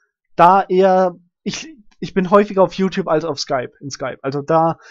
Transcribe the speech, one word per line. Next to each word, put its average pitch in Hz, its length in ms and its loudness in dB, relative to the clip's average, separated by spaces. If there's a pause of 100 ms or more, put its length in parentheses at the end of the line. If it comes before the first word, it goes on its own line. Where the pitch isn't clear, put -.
(360)
da 185 280 6
eher, 185 540 2 (260)
ich, - 240 -10 (320)
ich - 140 -10
bin 185 180 -2
häufiger 202 320 2
auf 180 100 0
YouTube 190 340 -4
als 160 180 0
auf 151 140 -6
Skype, 127 420 -6
in 139 100 -12
Skype. 131 300 -10
Also 143 200 -6
da 160 380 0 (120)